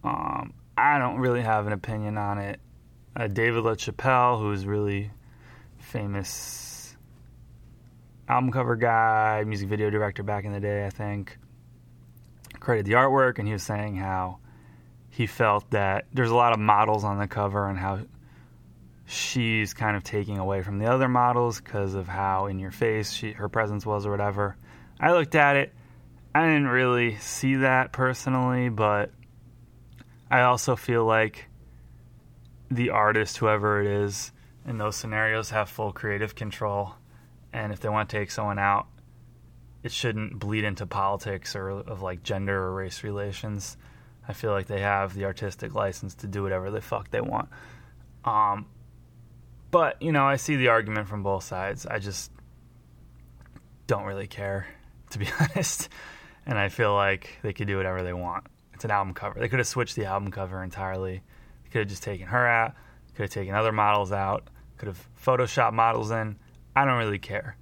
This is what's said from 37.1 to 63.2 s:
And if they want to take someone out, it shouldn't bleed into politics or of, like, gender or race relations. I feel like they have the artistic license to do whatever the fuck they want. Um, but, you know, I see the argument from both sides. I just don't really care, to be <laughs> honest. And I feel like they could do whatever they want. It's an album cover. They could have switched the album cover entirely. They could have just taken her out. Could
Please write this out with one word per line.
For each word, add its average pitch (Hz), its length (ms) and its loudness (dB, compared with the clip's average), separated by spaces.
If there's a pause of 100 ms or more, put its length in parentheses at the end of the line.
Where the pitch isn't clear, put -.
And 107 200 -6
if 95 100 -10
they 110 80 -4
want 107 200 0
to 110 80 -4
take 104 140 -4
someone 104 260 -4
out, 101 300 2 (960)
it 120 80 -6
shouldn't 110 480 -4
bleed 104 240 -2
into 101 240 -4
politics 98 680 -4
or 95 140 -6
of, 98 320 -8
like, 90 220 -6
gender 98 340 -2
or 92 160 -2
race 95 300 -8
relations. 101 760 -8 (500)
I 104 60 -8
feel 110 180 -2
like 98 160 -2
they 101 120 -2
have 98 340 0
the 98 120 -4
artistic 98 500 -6
license 98 400 -4
to - 120 -12
do 98 140 -6
whatever 95 300 -2
the 107 100 -6
fuck 107 300 -8
they 110 100 -2
want. 113 280 -4 (720)
Um, 107 420 2 (1040)
but, 165 320 4
you 160 100 -2
know, 143 120 4
I 139 140 4
see 147 180 -2
the 127 140 4
argument 107 400 2
from 104 120 -6
both 98 220 0
sides. 95 420 -6
I - 140 -4
just 98 320 -8 (1500)
don't 101 200 -2
really 98 220 -6
care, 98 380 -6 (440)
to 104 100 -10
be 98 140 -2
<laughs> - 60 -6
honest. - 500 -2 (560)
And 117 120 -2
I 98 120 2
feel 104 240 2
like 98 480 0
they 104 120 -4
could 101 140 -6
do 98 100 -2
whatever 92 260 -2
they 90 100 -4
want. 87 320 -6 (280)
It's - 120 -14
an 110 60 -2
album 98 220 0
cover. 101 260 -8
They 117 100 -2
could 131 100 0
have 117 80 0
switched 120 280 -4
the 107 100 -2
album 98 260 -2
cover 95 320 -6
entirely. 95 580 -6 (420)
They - 60 -20
could 120 100 -2
have 107 100 -2
just 98 140 -12
taken 95 240 -8
her 123 200 2
out. 117 260 2 (420)
Could 110 80 -6